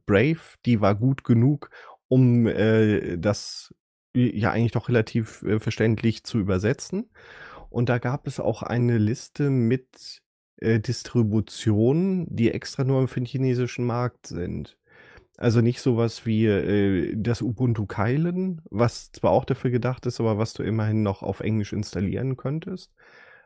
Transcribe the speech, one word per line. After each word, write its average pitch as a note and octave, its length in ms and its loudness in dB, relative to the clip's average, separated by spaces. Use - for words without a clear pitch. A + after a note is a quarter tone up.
Brave, A#2+ 340 4
die A#2+ 160 2
war G2+ 120 4
gut B2+ 300 0
genug, B2 480 2
um, B2 380 6
äh, G#2+ 720 2
das, - 560 -4
äh, B2 220 2
ja G#2 140 0
eigentlich A2+ 220 0
doch - 140 -4
relativ, A2+ 540 -2
äh, G#2+ 180 0
verständlich A2 640 0
zu - 140 -4
übersetzen. G#2 720 -2
Und B2 180 -2
da A#2+ 80 0
gab B2 300 -6
es C#3 120 -10
auch - 220 -2
eine A#2+ 380 0
Liste A#2 500 -2
mit, B2+ 720 -2
äh, A2+ 220 2
Distributionen, A#2 1500 0
die A2 220 0
extra - 320 -6
nur C3 240 0
für - 120 -6
den B2+ 60 -4
chinesischen B2 600 -2
Markt A#2+ 420 -4
sind. E2+ 500 -8
Also A#2 240 2
nicht A#2 200 0
sowas A#2 460 0
wie, A2 180 2
äh, G2 720 2
das A2 240 -2
Ubuntu A2+ 460 -2
Kylin, E3 840 -2
was - 420 -2
zwar - 200 0
auch A#2 140 2
dafür B2+ 260 -2
gedacht B2 340 -2
ist, B2 140 -6
aber A2 180 0
was G#2+ 160 -2
du - 80 -10
immerhin G#2+ 400 0
noch G2 220 -2
auf - 160 -6
Englisch G#2+ 340 -2
installieren G#2 640 -4
könntest. D#3+ 560 -8